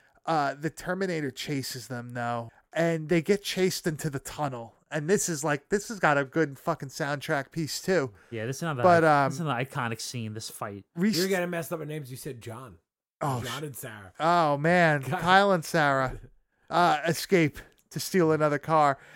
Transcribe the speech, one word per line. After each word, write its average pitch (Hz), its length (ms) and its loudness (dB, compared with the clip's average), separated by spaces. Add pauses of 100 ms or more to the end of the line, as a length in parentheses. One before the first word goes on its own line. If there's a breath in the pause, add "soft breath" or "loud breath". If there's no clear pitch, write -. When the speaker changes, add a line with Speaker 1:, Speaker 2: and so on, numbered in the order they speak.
(260 soft breath)
Speaker 1:
Uh, 143 280 0
the 147 160 -6
Terminator 175 600 -4
chases 131 560 -6
them, 120 280 -10
though, 120 360 -4 (220 soft breath)
and 165 360 0
they 170 140 2
get 196 220 0
chased - 420 -2
into 156 240 -4
the 135 80 -6
tunnel. 127 560 -8 (180)
And 151 160 -2
this 196 200 2
is, 156 160 -4
like, 147 240 -2
this 202 180 -2
has 208 140 -8
got 147 180 4
a 139 60 2
good 139 340 0
fucking 151 300 -4
soundtrack 143 640 -4
piece, 160 280 -6
too. 156 300 0 (220 soft breath)
Speaker 2:
Yeah, 113 140 -6
this 131 100 -4
is - 80 -12
another, 143 180 -2
Speaker 1:
But, 175 200 8
Speaker 2:
this 160 60 6
Speaker 1:
um, 143 240 6
Speaker 2:
is 131 80 -6
another 135 240 0
iconic 120 360 -4
scene, 110 340 -8
this 110 160 -12
fight. 101 340 -10 (120)
Speaker 1:
Reese 202 200 0
Speaker 3:
You're 190 120 0
getting 180 220 -2
messed 170 220 -6
up 165 60 -4
with 151 100 -8
names. 151 220 -10
You 131 60 -12
said 127 240 -12
John. 117 380 -14 (420)
Speaker 1:
Oh, 131 240 -2
Speaker 3:
John 131 180 -8
Speaker 1:
sh-, 156 40 -6
Speaker 3:
and 135 100 -12
Sarah. 107 420 -14
Speaker 1:
oh, 160 380 4
man. 160 460 4
Speaker 3:
God. 143 180 -4
Speaker 1:
Kyle 190 320 6
and 170 120 0
Sarah, 135 540 0 (260)
Speaker 3:
<laughs> - 260 -20
Speaker 1:
uh, 160 360 4
escape 165 520 2 (320)
to 160 100 -8
steal 165 320 2
another 151 260 2
car. 147 400 2 (180 loud breath)